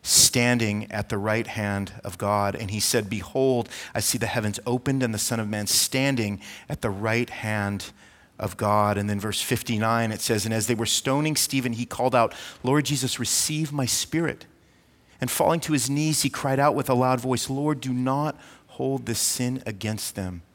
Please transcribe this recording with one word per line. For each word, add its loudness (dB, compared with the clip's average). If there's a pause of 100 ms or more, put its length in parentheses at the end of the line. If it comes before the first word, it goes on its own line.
standing 4
at -6
the -2
right 0
hand -4 (100)
of -10
God. 0
And -6
he -4
said, 0
'Behold, 0 (260)
I -2
see -2
the -2
heavens -2
opened 0
and -2
the -4
Son -2
of -4
Man -4
standing 0 (300)
at -6
the 0
right 0
hand -4 (460)
of -6
God.'" 4
And -2
then 0
verse -4
fifty-nine, 0
it -6
says, 0
"And 0
as 0
they 2
were -2
stoning 0
Stephen, 0
he -4
called 0
out, 6 (300)
'Lord 4
Jesus, -2
receive 0
my 0
spirit.' -2 (760)
And -2
falling 2
to -2
his 0
knees, 2
he 2
cried 0
out 6
with -2
a 4
loud 4
voice, -2
'Lord, -2
do -4
not -2 (280)
hold -4
this -2
sin -2
against -6
them.' -6 (140)